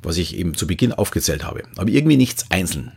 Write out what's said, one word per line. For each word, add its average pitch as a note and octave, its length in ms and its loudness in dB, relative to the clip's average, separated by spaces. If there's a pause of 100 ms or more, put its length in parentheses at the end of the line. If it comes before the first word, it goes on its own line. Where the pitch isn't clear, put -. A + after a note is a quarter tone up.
was E2+ 160 -4
ich F2 200 -2
eben E2+ 180 -2
zu E2 140 -4
Beginn A#2 240 2
aufgezählt - 500 -2
habe. - 220 -10 (100)
Aber G2 140 -2
irgendwie D3 300 6
nichts - 320 2
einzeln. D#2+ 460 -2